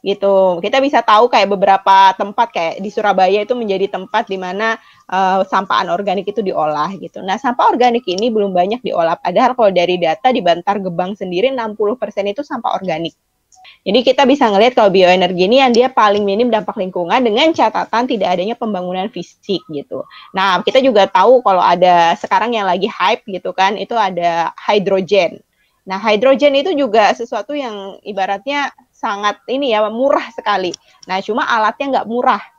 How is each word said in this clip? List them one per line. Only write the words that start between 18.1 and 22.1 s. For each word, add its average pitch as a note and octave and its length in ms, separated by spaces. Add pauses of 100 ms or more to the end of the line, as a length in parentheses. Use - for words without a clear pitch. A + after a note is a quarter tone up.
adanya G3 200
pembangunan F#3 560
fisik - 480 (120)
gitu. C#3 360 (240)
Nah, F#3+ 320
kita B3+ 160
juga G#3+ 280
tahu A#3 360
kalau F#3+ 160
ada F3 560